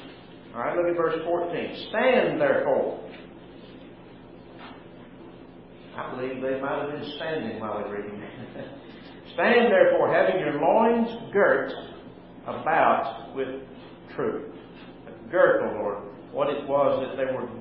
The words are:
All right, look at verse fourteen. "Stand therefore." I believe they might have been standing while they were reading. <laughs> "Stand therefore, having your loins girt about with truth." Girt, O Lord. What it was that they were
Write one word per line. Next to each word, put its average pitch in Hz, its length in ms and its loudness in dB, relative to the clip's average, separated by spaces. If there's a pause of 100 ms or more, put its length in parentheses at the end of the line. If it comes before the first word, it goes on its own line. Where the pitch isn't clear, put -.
(540)
All 117 60 -6
right, 151 160 -2
look 175 120 2
at 170 80 0
verse 160 280 0
fourteen. 170 500 -2 (140)
"Stand 220 520 4
therefore." - 600 2 (3000)
I 127 180 -10
believe 127 280 -6
they 131 180 -2
might 147 220 -2
have 147 80 -4
been - 260 -8
standing 117 440 -4
while 104 220 -4
they 101 60 -6
were 104 80 -6
reading. 104 260 -8 (540)
<laughs> - 580 -18
"Stand 220 380 6
therefore, 175 400 6
having 185 280 4
your 147 200 -2
loins 226 720 4
girt 190 400 4 (760)
about 127 880 2
with 131 280 -6 (520)
truth." - 400 -4 (760)
Girt, 175 320 6
O 107 160 -2
Lord. 101 200 -4 (340)
What 139 180 0
it - 180 -4
was 135 380 4
that - 100 -8
they 131 160 0
were 120 140 -4 (140)